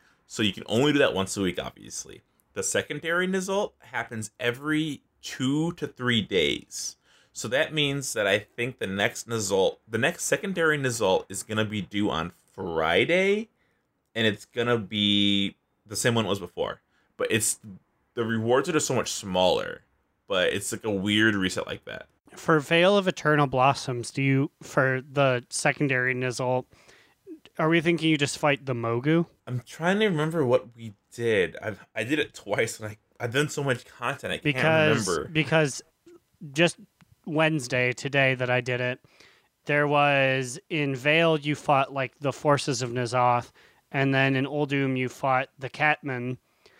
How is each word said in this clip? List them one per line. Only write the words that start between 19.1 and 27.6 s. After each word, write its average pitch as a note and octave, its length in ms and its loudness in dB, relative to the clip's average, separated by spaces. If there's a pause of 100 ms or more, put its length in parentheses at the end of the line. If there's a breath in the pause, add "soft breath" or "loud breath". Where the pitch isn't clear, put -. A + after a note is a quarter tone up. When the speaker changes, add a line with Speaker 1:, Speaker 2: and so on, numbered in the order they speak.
Speaker 1:
smaller, E2+ 680 0 (440)
but F#2 260 2
it's, G2+ 200 -4
like, A2+ 100 -8
a A2+ 80 -4
weird G#2 460 4
reset F#2 320 -2
like - 160 -10
that. - 240 -14 (260)
Speaker 2:
For D#3+ 240 2
Veil F3 400 4
of F#3 80 0
Eternal D3+ 400 2
Blossoms, B2+ 640 0
do - 100 -6
you, C3+ 300 2 (100)
for C3 480 0
the C3 400 0
secondary C3 680 0
Nuzult, B2+ 480 -2 (920 soft breath)
are D#3+ 120 2